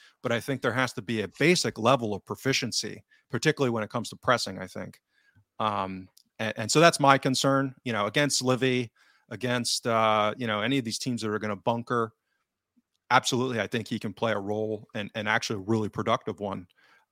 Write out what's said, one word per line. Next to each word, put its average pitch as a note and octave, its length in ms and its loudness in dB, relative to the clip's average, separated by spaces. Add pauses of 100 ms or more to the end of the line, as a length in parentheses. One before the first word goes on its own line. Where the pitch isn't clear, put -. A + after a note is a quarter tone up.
(220)
but B2 100 -2
I A#2 80 0
think C3 220 -4
there A#2+ 120 2
has B2+ 200 0
to B2 80 -8
be A2 200 -2
a F#2+ 60 -4 (120)
basic D3 400 2
level A#2 340 2
of F#2+ 100 -6
proficiency, G#2+ 800 -4 (280)
particularly C3+ 400 2
when A2+ 120 -2
it G#2 60 -8
comes A#2 200 -6
to - 60 -14
pressing, G2+ 440 0
I F#2 80 -10
think. - 320 -12 (600)
Um, F#2+ 480 -4 (300)
and, A2 200 -2
and A2 140 -4
so D3+ 80 4
that's E3 200 6
my C#3 180 6
concern, C3+ 560 0 (100)
you B2 100 -4
know, G#2 120 0
against C3+ 380 0
Livy, B2+ 480 0 (380)
against, A#2+ 580 -4
uh, A2 500 4
you B2 80 -6
know, G#2+ 160 -2
any C3 160 0
of B2 80 -2
these A2 140 -6
teams A#2 220 -4
that A2 100 -4
are G#2+ 80 -2
gonna G#2+ 160 -4
bunker. A#2 580 -2 (960)
Absolutely, B2+ 500 2
I G2 60 0
think A2+ 220 -4
he A2+ 100 -4
can G#2 160 -8
play A2+ 200 0
a G#2 60 -2
role G#2+ 540 -4
and, G#2 220 -6
and G#2+ 120 -4
actually A2 280 0
a F#2+ 100 -8
really G#2+ 240 2
productive A2 500 -2
one. G2 280 -8 (440)